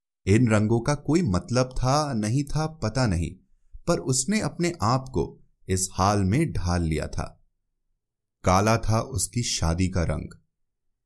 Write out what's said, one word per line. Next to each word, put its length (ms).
इन 220
रंगों 320
का 140
कोई 280
मतलब 560
था, 340
नहीं 320
था, 220
पता 400
नहीं, 300
पर 120
उसने 420
अपने 320
आप 260
को 320
इस 240
हाल 320
में 280
ढाल 300
लिया 240
था। 380
काला 320
था 240
उसकी 420
शादी 460
का 140
रंग। 260